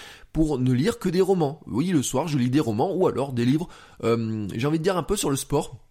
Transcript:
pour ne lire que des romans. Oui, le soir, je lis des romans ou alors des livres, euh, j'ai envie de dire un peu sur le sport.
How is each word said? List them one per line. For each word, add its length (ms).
pour 260
ne 140
lire 260
que 100
des 120
romans. 460
Oui, 240
le 120
soir, 240
je 100
lis 140
des 80
romans 340
ou 140
alors 260
des 120
livres, 240
euh, 540
j'ai 100
envie 120
de 60
dire 120
un 80
peu 120
sur 140
le 60
sport. 400